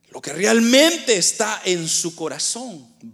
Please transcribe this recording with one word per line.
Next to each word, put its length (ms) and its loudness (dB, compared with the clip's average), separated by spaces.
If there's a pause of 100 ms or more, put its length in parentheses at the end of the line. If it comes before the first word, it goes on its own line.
(100)
Lo 100 -18
que 120 -12
realmente 840 4
está 480 -2
en 240 -2
su 260 -4
corazón 800 -10 (180)